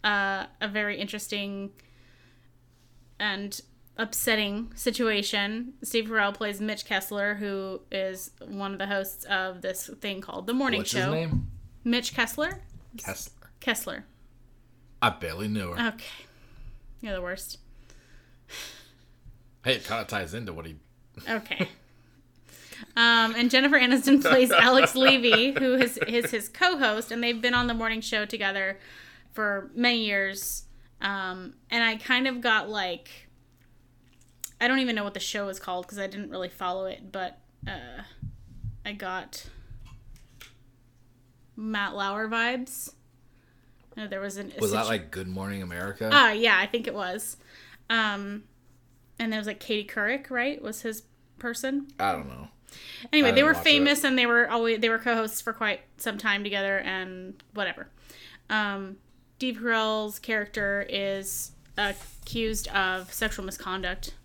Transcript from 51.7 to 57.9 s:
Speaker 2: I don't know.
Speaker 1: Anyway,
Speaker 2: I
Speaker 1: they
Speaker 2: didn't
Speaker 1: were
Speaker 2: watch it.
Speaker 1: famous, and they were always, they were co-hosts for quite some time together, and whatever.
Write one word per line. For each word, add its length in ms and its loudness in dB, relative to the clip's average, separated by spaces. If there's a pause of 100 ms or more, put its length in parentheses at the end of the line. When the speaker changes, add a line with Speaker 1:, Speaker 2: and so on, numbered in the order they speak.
Speaker 2:
I 140 2
don't 160 -6
know. 180 -12 (640)
Speaker 1:
Anyway, 160 8
Speaker 2:
I 40 6
Speaker 1:
they 60 6
Speaker 2:
didn't 100 8
Speaker 1:
were 60 6
Speaker 2:
watch 80 0
it. 80 6
Speaker 1:
famous, 360 6
and 120 4
they 80 4
were 240 4
always, 300 2
they 80 4
were 100 4
co-hosts 440 0
for 100 -6
quite 300 -2 (160)
some 200 -4
time 260 0
together, 360 0
and 640 -8 (100)
whatever. 360 -4 (600)